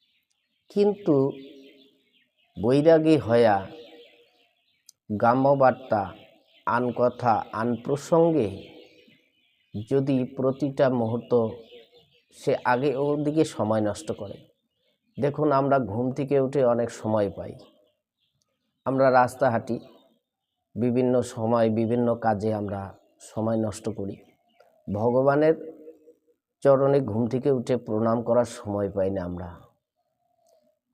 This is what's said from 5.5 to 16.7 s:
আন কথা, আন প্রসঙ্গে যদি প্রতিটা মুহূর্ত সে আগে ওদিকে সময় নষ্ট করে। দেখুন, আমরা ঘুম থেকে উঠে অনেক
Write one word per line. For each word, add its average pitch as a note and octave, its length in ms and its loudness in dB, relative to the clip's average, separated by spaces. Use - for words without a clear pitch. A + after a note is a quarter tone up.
আন B2 260 0
কথা, A#2+ 400 0
আন A2 240 -2
প্রসঙ্গে C#3+ 720 2
যদি C3+ 340 2
প্রতিটা C3+ 640 -2
মুহূর্ত A#2+ 440 -2
সে D3 140 -2
আগে B2 320 0
ওদিকে D3 480 0
সময় A2 360 -2
নষ্ট G#2 320 -4
করে। G2+ 240 -12
দেখুন, C#3+ 340 -2
আমরা C3+ 260 2
ঘুম A#2+ 340 -4
থেকে C#3 280 -2
উঠে C3+ 240 -2
অনেক A#2+ 260 0